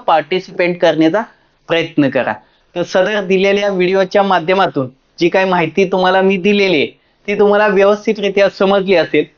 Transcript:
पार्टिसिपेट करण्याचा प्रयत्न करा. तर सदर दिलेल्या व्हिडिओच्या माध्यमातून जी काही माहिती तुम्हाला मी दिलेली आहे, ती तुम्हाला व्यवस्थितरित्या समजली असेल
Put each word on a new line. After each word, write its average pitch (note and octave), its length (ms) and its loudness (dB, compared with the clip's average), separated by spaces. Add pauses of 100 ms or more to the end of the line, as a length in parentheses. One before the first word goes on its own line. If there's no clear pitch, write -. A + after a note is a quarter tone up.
पार्टिसिपेट F3+ 720 -2
करण्याचा D#3+ 420 0 (460)
प्रयत्न D#3+ 400 -2
करा. A#2 240 -2 (420)
तर F3 80 -6
सदर G3 420 -2
दिलेल्या G3 440 0
व्हिडिओच्या F#3+ 540 0
माध्यमातून F3 680 0 (300)
जी E3+ 100 0
काही F#3+ 200 2
माहिती F3 360 0
तुम्हाला F#3 380 0
मी F#3+ 140 2
दिलेली G3 400 0
आहे, B2 100 0 (420)
ती G#3 100 -4
तुम्हाला G#3 280 2
व्यवस्थितरित्या G3+ 840 0
समजली G3 440 0
असेल D#3 300 0 (140)